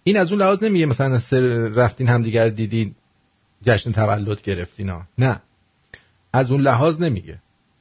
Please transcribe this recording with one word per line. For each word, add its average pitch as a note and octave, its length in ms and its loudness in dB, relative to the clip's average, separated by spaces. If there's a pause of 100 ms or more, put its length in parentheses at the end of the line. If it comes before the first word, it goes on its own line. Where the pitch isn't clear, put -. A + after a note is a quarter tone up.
این G#3 140 2
از F3+ 140 0
اون G3+ 100 0
لحاظ G3 220 2
نمیگه F#3+ 220 2
مثلاً C3 340 0
سه B2+ 200 0 (360)
رفتین B2 320 2
همدیگر A2+ 420 2
دیدین A2 460 -4 (720)
جشن A#2 260 0
تولد G#2 500 -2
گرفتین F#2+ 480 -8
ها. F2 140 -10 (140)
نه. A#2+ 240 0 (920)
از B2 180 0
اون C#3+ 100 2
لحاظ C#3 400 2
نمیگه. F2+ 380 -4 (420)